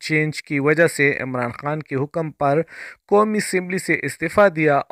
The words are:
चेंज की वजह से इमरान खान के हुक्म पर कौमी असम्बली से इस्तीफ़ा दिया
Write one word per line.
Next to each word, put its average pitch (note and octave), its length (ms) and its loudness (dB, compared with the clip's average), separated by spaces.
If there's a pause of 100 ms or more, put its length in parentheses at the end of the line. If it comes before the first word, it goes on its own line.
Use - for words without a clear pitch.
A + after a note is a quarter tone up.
चेंज D#3 400 -2
की D3 200 -4
वजह D#3 280 4
से C#3+ 220 2 (100)
इमरान B2 320 -4
खान D3+ 280 -6
के - 140 -8
हुक्म D3 360 -4
पर C#3+ 320 0 (440)
कौमी G#3+ 320 4
असम्बली F3+ 420 -4
से - 240 -2
इस्तीफ़ा F3+ 460 2
दिया D3+ 280 2 (120)